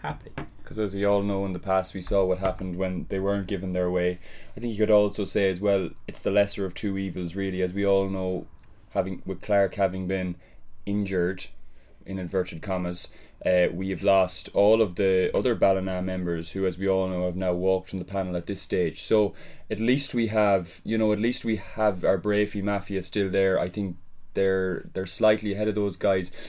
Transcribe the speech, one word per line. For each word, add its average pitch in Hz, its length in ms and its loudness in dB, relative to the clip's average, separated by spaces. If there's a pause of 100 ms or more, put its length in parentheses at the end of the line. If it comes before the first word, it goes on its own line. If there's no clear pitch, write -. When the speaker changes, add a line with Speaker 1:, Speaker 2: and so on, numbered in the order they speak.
Speaker 1:
happy. - 300 -10 (320)
Speaker 2:
'Cause 101 160 -6
as 101 160 -2
we 101 100 0
all 101 180 4
know, 101 220 -2
in 95 80 -4
the 87 60 -6
past 95 340 0
we 95 80 -8
saw 98 240 2
what 92 140 0
happened 92 380 -2
when 92 320 -2
they 98 100 -2
weren't 98 280 0
given 92 260 -4
their 90 160 2
way. 90 300 0 (360)
I - 40 -10
think 120 140 -4
you 104 60 -2
could 107 120 4
also 104 340 4
say 98 240 2
as 90 120 -2
well, 98 280 2 (180)
it's - 140 -10
the 101 100 -2
lesser 101 340 2
of 90 80 -4
two 98 240 -4
evils, 90 380 -4
really, 95 260 -2
as 90 120 0
we 101 120 0
all 98 240 4
know, 92 380 -2 (440)
having, 95 340 -2
with 92 160 -4
Clark 101 340 2
having 92 320 0
been 92 280 -2 (500)
injured, 95 600 0 (600)
in 95 140 -6
inverted 90 420 -2
commas, 90 460 -4 (380)
uh, 90 260 6
we 95 180 -4
have 92 140 -4
lost 98 500 4
all 107 280 6
of 90 140 2
the 95 400 4
other 110 200 2
Ballina 95 460 2
members 90 500 -2
who, 95 140 0
as 87 120 0
we 95 120 -2
all 95 180 2
know, 90 180 -2
have 87 100 -2
now 92 180 0
walked 92 360 0
from 95 100 -6
the 87 60 -6
panel 95 300 -4
at 87 120 -4
this 98 140 -6
stage. 90 400 0
So 107 320 2 (380)
at 104 80 -2
least 127 340 2
we 117 140 0
have, 101 560 2
you 110 160 -2
know, 107 140 4
at 101 60 0
least 120 260 -2
we 113 120 0
have 104 460 0
our 95 160 4
Brafey 104 440 0
Mafia 98 380 -2
still 98 280 0
there. 95 300 4
I 90 100 0
think 95 280 -4 (380)
they're, 95 580 2
they're 95 140 -2
slightly 107 460 4
ahead 107 140 0
of 104 80 0
those 101 220 0
guys, 95 340 2 (180)